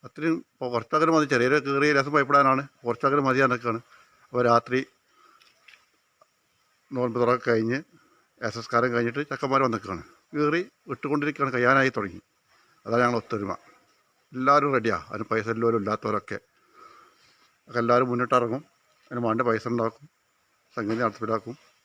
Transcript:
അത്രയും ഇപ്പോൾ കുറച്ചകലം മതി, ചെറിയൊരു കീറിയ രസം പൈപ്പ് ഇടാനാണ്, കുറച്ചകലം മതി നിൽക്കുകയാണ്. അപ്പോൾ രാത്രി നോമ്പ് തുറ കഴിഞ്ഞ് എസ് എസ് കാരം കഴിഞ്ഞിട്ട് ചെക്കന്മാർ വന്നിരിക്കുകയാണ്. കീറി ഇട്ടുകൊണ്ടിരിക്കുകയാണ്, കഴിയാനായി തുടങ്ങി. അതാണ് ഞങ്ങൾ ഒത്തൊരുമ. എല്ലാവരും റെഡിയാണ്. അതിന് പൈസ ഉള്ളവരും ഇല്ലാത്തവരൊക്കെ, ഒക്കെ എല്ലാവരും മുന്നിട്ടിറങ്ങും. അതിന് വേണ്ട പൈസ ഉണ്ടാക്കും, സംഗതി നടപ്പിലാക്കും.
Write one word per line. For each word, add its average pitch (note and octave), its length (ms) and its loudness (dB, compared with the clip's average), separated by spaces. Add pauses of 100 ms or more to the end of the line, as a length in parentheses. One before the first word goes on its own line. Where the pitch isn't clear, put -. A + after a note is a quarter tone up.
അത്രയും D#3+ 300 -4 (160)
ഇപ്പോൾ B2+ 220 -8
കുറച്ചകലം D#3 400 2
മതി, D3+ 180 4
ചെറിയൊരു B2+ 320 4
കീറിയ C#3 320 2
രസം C#3 200 0
പൈപ്പ് C#3 160 2
ഇടാനാണ്, C#3 300 4 (220)
കുറച്ചകലം C#3 440 0
മതി C3 120 2 (120)
നിൽക്കുകയാണ്. A#2 280 -4 (480)
അപ്പോൾ B2 220 -2
രാത്രി B2 300 2 (2250)
നോമ്പ് B2 260 -2
തുറ A#2+ 100 4 (160)
കഴിഞ്ഞ് A2+ 300 0 (680)
എസ് A2 120 -8
എസ് - 120 -14
കാരം A#2+ 220 2
കഴിഞ്ഞിട്ട് A#2+ 360 -2
ചെക്കന്മാർ C3+ 360 0
വന്നിരിക്കുകയാണ്. F#2+ 360 -4 (300)
കീറി D3+ 280 0 (320)
ഇട്ടുകൊണ്ടിരിക്കുകയാണ്, C#3+ 640 -4
കഴിയാനായി C3 400 4
തുടങ്ങി. F#2 240 -8 (640)
അതാണ് A#2 200 0
ഞങ്ങൾ A#2+ 180 0
ഒത്തൊരുമ. G2+ 300 -6 (840)
എല്ലാവരും C#3+ 400 2
റെഡിയാണ്. G#2+ 340 -2
അതിന് G#2 220 -8
പൈസ A2 140 -2 (100)
ഉള്ളവരും A2+ 260 0
ഇല്ലാത്തവരൊക്കെ, G#2+ 560 -4 (1300)
ഒക്കെ A#2+ 140 -4
എല്ലാവരും B2 300 4
മുന്നിട്ടിറങ്ങും. B2 500 0 (440)
അതിന് B2 200 -8
വേണ്ട A2 220 0
പൈസ A2 240 0
ഉണ്ടാക്കും, A#2+ 340 -4 (680)
സംഗതി A2 280 -4
നടപ്പിലാക്കും. A2 520 -6 (280)